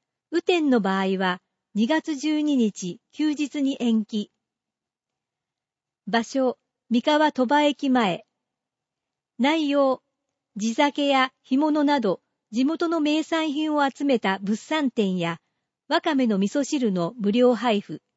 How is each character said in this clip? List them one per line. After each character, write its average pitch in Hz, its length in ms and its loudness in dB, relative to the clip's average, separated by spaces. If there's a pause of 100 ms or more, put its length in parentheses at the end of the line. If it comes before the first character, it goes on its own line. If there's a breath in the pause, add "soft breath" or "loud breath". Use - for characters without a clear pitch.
(320)
雨 330 100 -2
天 330 280 2
の 240 120 4
場 190 180 0
合 190 180 0
は、 185 240 -2 (320)
二 220 140 0
月 311 280 -2
十 302 260 -2
二 294 160 0
日、 196 420 -2 (120)
休 302 200 -2
日 294 320 -4
に 269 160 -2
延 226 260 0
期。 - 260 -8 (1700)
場 226 180 -2
所、 262 360 -2 (300)
三 233 120 0
河 302 300 2
鳥 247 180 0
羽 294 140 4
駅 285 260 0
前。 220 360 0 (1120)
内 294 300 0
容、 277 340 0 (520)
地 220 200 -2
酒 285 320 0
や 269 340 2
干 262 160 -2
物 302 260 2
な 285 160 2
ど、 196 220 -2 (300)
地 240 120 -2
元 320 240 0
の 330 120 -2
名 302 240 0
産 320 280 -2
品 302 220 -2
を 285 160 0
集 - 140 -8
め 277 160 2
た 196 200 -2
物 202 200 -4
産 311 320 -2
展 190 260 -2
や、 165 220 -4 (480)
わ 320 120 0
か 330 140 -2
め 262 140 2
の 208 100 2
味 196 120 2
噌 285 140 -2
汁 254 280 -2
の 180 260 -2
無 208 140 -2
料 247 240 4
配 208 260 -2
布。 - 220 -12 (140)